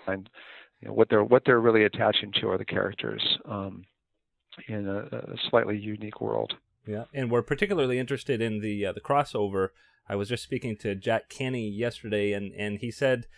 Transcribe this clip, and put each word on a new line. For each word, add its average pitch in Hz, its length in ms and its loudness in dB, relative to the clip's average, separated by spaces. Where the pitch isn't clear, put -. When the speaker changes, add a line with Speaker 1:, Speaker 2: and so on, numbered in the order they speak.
Speaker 1:
find, 95 220 -4
you 110 80 -14
know, 107 80 -6
what 110 140 4
they're, 110 140 4
what 123 220 4
they're 123 160 6
really 113 220 6
attaching 104 480 2
to 107 80 0
are 95 80 0
the - 80 -4
characters, - 560 -4
um, 98 380 -8
in 104 200 -6
a, 98 100 -2
a - 200 -10
slightly 110 260 4
unique 107 440 -8
world. 110 320 0
Speaker 2:
Yeah, 107 160 -6
and 131 160 -2
we're 120 140 4
particularly 147 560 2
interested 123 420 -2
in 107 180 0
the, 104 280 -2
uh, 90 60 0
the - 80 -10
crossover. 104 680 2
I 101 60 -2
was 101 140 -2
just 120 140 -2
speaking 123 340 -4
to 101 180 -2
Jack 110 340 0
Kenny 127 400 -4
yesterday, 104 640 0
and, 101 200 -4
and 104 260 -4
he 120 120 -6
said, 127 360 0